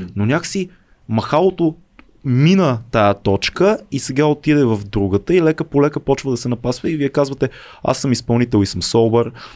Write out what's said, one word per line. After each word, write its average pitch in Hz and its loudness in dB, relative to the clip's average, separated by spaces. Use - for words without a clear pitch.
Но 104 0
някакси 170 -2
махалото 160 0
мина 139 2
тая 104 2
точка 170 0
и 139 -4
сега 135 -2
отиде 147 2
в 110 0
другата 101 -2
и 180 4
лека 160 0
по 143 0
лека 147 0
почва 135 -2
да 123 -2
се 123 -6
напасва 123 -4
и 165 -4
вие 143 -2
казвате, 135 -2
"Аз - 0
съм 139 -2
изпълнител 120 0
и 101 2
съм 92 -6
собър, 117 2